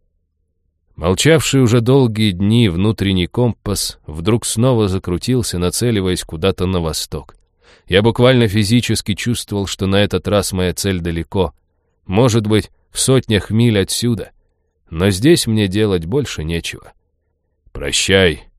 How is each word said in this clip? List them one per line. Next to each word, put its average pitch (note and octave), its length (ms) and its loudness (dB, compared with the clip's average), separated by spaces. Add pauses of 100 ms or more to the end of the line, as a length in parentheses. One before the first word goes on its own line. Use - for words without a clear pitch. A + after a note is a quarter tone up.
(960)
Молчавший C3 680 2
уже A#2+ 200 4
долгие A2 500 2
дни G2+ 380 2
внутренний F#2+ 580 0
компас - 800 -4
вдруг E2+ 400 -2
снова A2+ 420 0
закрутился, F#2 720 -4
нацеливаясь F#2 680 -2
куда-то F2+ 420 -4
на F2+ 160 -2
восток. D#2 540 -8 (540)
Я F#2 140 2
буквально A#2+ 440 4
физически G#2+ 680 0
чувствовал, G#2 500 -6
что F#2+ 220 -6
на G2 100 2
этот F#2+ 300 0
раз G2 240 0
моя F2+ 240 -2
цель F#2+ 240 -2
далеко. E2 560 -4 (500)
Может A#2+ 400 2
быть, G#2+ 240 0 (220)
в - 80 -10
сотнях A#2 500 0
миль A2 300 2
отсюда. G#2+ 520 -4 (600)
Но F2 180 0
здесь A2+ 380 2
мне G#2+ 200 2
делать F#2+ 380 0
больше A2+ 380 -6
нечего. - 500 -8 (800)
"Прощай, E2+ 720 2 (160)